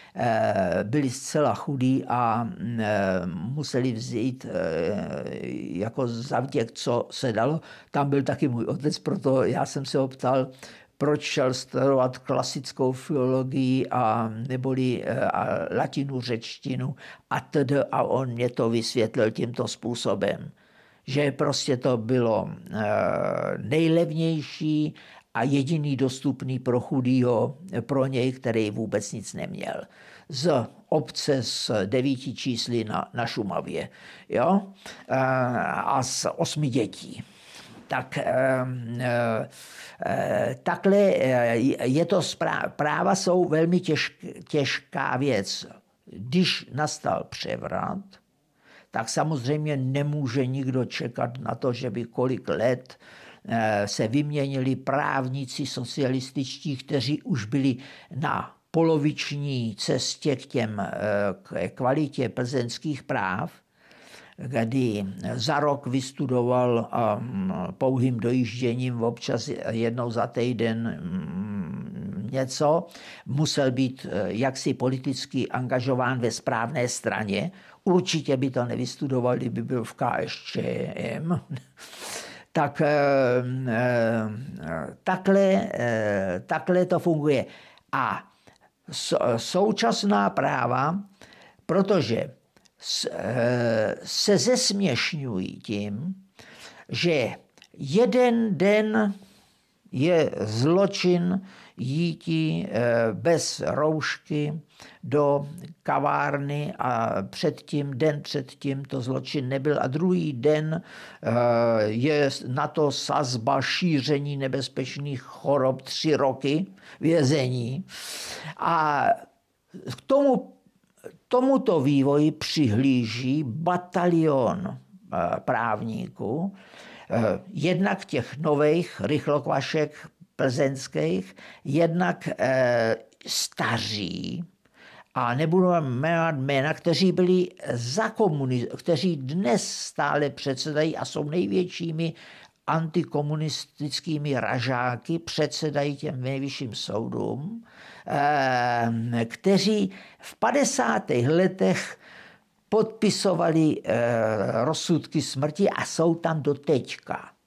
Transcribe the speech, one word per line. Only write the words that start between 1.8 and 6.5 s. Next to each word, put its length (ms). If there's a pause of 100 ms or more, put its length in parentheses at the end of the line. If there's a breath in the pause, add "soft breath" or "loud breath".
a, 400 (300)
eh, 480
museli 640
vzít, 540
eh, 800 (480)
jako 360
za 320
vděk, 320